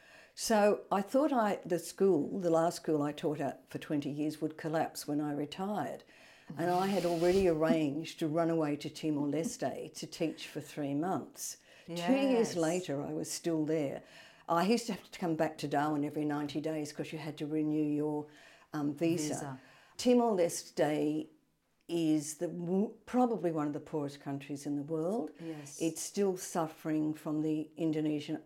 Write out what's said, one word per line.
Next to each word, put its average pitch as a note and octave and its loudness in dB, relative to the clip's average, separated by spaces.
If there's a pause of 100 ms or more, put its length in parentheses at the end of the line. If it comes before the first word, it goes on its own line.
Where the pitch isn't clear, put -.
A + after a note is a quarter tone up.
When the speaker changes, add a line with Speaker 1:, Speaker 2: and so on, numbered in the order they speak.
(340)
Speaker 1:
So G#3 4 (120)
I F#3+ 4
thought C#4 2
I, G#3+ 2
the E3 0
school, F#3+ 2
the F3 2
last E3 4
school D3+ 2
I D3 0
taught D3 -2
at C3+ -4
for - -8
twenty D3 -2
years D3+ -2
would D#3 -4
collapse D#3 -2
when D3 0
I D3+ -2
retired. D3+ -4 (540)
And F3 2
I F3+ 2
had F#3 2
already F3 6
Speaker 2:
<laughs> E3 6
Speaker 1:
arranged D#3 0
to E3 0
run E3 2
away D#3 2
to D3 -8
Timor-Leste D3 -4
to - -10
teach - -4
for D3+ -10
three C#3+ -6
months. D#3 -4 (300)
Two E3+ 0
years C4 4
Speaker 2:
Yes. - -2
Speaker 1:
later, E3 0
I D3+ -6
was D#3+ -4
still D#3+ 0
there. D3+ 0 (440)
I E3+ 2
used A#3 2
to A3 -2
have - -10
to - -16
come E3 0
back D#3 0
to D3 -4
Darwin D3 2
every D3+ -2
ninety D3 -2
days D3+ -4
'cause - -8
you D#3+ -8
had D3+ -8
to D#3 -4
renew D3+ 0 (200)
your, D3+ -2 (480)
um, D3 -2
visa. D#3 0
Speaker 2:
Visa. C#3 -8 (360)
Speaker 1:
Timor-Leste E3 2 (600)
is D#3 2
the E3+ -2
w-, F3 0 (160)
probably A#3 2
one D3+ 0
of D3 -2
the D3+ -4
poorest C#3+ -6
countries C#3 -6
in D3 -2
the C#3+ -2
world. E3 -2 (100)
Speaker 2:
Yes. D3+ -10
Speaker 1:
It's E3 -2
still G3 0
suffering D#3 -2
from D3+ -4
the D#3 -2
Indonesian D#3 -2